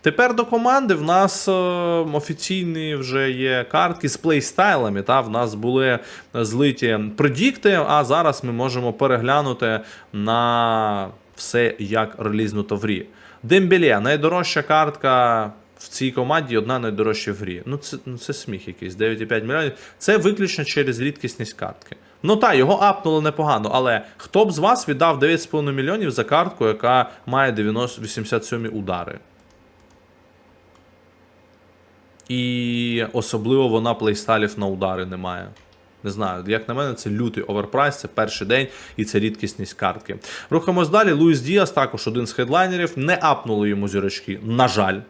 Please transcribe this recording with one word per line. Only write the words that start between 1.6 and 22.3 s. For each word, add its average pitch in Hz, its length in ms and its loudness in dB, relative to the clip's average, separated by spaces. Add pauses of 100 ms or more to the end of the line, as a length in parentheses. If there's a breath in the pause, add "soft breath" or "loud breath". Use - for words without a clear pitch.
офіційні 160 840 -4
вже 135 360 -2
є 127 340 0
картки 165 440 0
з - 80 -4
плейстайлами, 143 880 2
та, 127 180 4
в 113 100 -4
нас 117 240 -2
були 123 440 2 (360 loud breath)
злиті 117 640 0 (180)
предікти, 180 720 2
а 147 160 4
зараз 147 400 2
ми 123 80 -4
можемо 123 400 -2
переглянути 123 880 2 (320 loud breath)
на 110 960 0 (280)
все, - 420 0
як 110 400 -2
релізнуто 107 580 -2
в 98 40 -6
грі. 101 260 -4 (360 loud breath)
Дембеле, 170 580 4
найдорожча 156 640 0
картка 127 880 2 (260)
в - 100 -20
цій 131 220 -4
команді, 131 460 -2
одна 113 220 0
найдорожча 107 540 -2
в 98 40 -4
грі. 90 300 -8
Ну 131 100 -6
це, 143 200 -10 (100)
ну 123 120 -12
це - 140 -10
сміх 101 360 -10
якийсь, 90 260 -12
дев'ять 110 260 0
і 110 60 -4
п'ять 110 180 0
мільйонів. 143 280 -2 (260 loud breath)
Це 208 180 4
виключно 196 480 0
через 131 360 -2
рідкісність 127 520 -6
картки. - 440 -12 (260 soft breath)
Ну 202 140 4